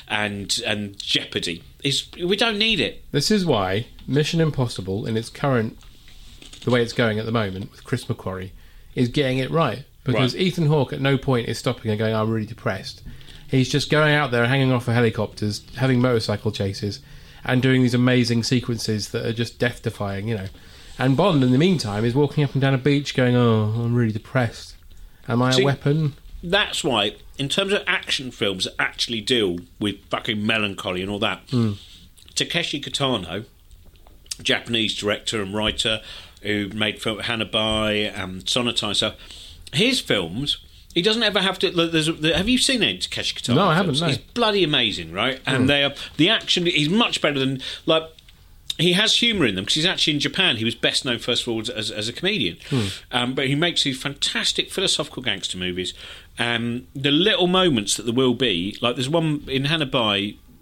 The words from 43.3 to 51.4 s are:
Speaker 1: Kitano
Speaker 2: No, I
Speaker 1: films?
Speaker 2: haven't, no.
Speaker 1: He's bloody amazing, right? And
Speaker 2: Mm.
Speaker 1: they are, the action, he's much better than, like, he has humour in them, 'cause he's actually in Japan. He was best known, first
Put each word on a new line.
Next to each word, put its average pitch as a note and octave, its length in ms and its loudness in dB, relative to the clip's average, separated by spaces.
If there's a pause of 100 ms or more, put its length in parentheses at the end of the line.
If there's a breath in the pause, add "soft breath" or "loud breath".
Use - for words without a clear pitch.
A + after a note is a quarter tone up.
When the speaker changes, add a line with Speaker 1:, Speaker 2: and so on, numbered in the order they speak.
Speaker 1:
Kitano - 220 -2
Speaker 2:
No, F#3+ 120 4
I D#3 140 4
Speaker 1:
films? D3+ 180 0
Speaker 2:
haven't, - 0 -
no. E3+ 60 0 (160)
Speaker 1:
He's - 120 -20
bloody G#3+ 280 2
amazing, G#2 500 0
right? B2 340 -2
And C3 180 2
Speaker 2:
Mm. C3+ 40 4
Speaker 1:
they C#3+ 160 4
are, C#3+ 100 -2 (240 loud breath)
the D#3+ 100 6
action, F3+ 380 0
he's D3+ 220 2
much G#3+ 320 2
better D3 180 2
than, C3+ 220 0 (260 loud breath)
like, D#3+ 180 4 (720)
he F3 140 4
has G#3+ 240 4
humour G#3 300 2
in G2+ 80 0
them, F#2 100 -4
'cause - 100 -2
he's D#3 120 0
actually E3 280 0
in C#3+ 60 0
Japan. D3+ 380 0
He A2 60 -2
was A#2 100 0
best - 320 0
known, A#2 120 -2
first A#2 240 -2